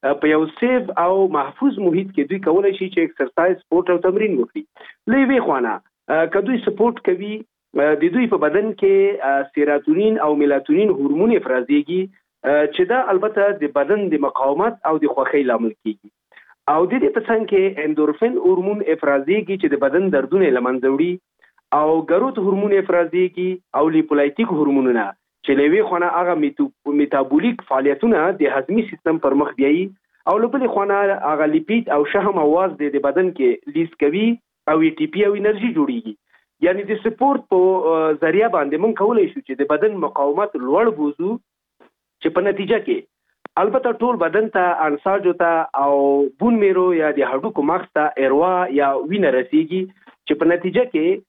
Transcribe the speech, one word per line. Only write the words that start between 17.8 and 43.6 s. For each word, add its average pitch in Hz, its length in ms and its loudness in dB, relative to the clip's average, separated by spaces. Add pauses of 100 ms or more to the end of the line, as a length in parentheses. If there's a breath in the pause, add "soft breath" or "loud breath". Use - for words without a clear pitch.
اندورفین 151 520 0
هورمون 185 500 0
افرازیږي 160 680 0
چې 175 100 -2
د 139 80 0
بدن 151 340 0
دردونه 156 360 2
یې 151 40 4
له 127 100 2
منځه 127 280 -2
وړي، 151 260 0 (600 soft breath)
او 151 380 2
ګروت 226 280 0
هورمون 196 320 0
افرازیږي 180 880 -2 (140)
او 151 140 2
لیپولایتیک 151 580 0
هورمونونه 139 580 0 (400)
چې - 40 -4
له 139 140 2
یوې 196 260 2
خوا 180 80 -2
نه 175 80 0
هغه 175 300 0
میتو-، 143 560 -4 (120)
میتابولیک 147 640 0
فعالیتونه 151 640 2
د 190 100 -2
هضمي 139 400 0
سیستم 160 360 -4
پر 143 160 0
مخ 143 240 0
بیایي، 147 280 2 (420)
او 180 100 2
له 233 100 0
بلې 254 200 -2
خوا 202 180 0
نه 196 360 0 (120)
هغه 151 120 0
لیپید 160 440 0
او 147 160 2
شحم 196 300 0
مواد 170 340 2
د، 147 140 -8 (120)
د - 20 0 (100)
بدن 180 240 0
کې 135 440 -2
لیست 165 240 -4
کوي 208 380 2 (340)
او 160 80 2
ای 160 100 4
ټي 156 160 -4
پی 175 200 -4
او 208 80 2
انرژي 208 400 -2
جوړیږي. 123 400 -2 (480)
یعنی 185 220 0
د 214 200 -4
سپورت 247 380 0 (100)
په، 185 80 4
ا، 165 640 2
ذریعه 185 260 2
باندې 151 300 -2
موږ 208 160 0
کولی 208 340 2
شو - 120 -10
چې 131 200 -10
د 139 100 0
بدن 190 260 0
مقاومت 151 600 -2
لوړ 143 320 2
بوزو، 151 400 -4 (920)
چې 160 80 -2
په 165 120 -12
نتیجه 202 380 -2
کې 117 180 -4 (600)
البته 240 340 -2